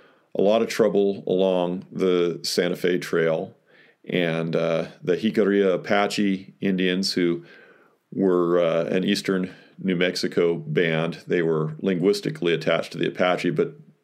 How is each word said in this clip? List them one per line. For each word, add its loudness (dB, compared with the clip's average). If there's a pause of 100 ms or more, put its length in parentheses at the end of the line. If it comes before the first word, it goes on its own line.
(380)
a 2
lot 4
of -2
trouble 0
along 0
the 0
Santa -2
Fe 0
Trail, -2 (520)
and, -2
uh, -2 (180)
the 0
Jicarilla 2
Apache -2
Indians, 0
who 0 (680)
were, 2
uh, 2
an -2
eastern -2 (260)
New 0
Mexico 0
band, -2
they 0
were 0
linguistically 0
attached 0
to -8
the 0
Apache, 2
but 0 (300)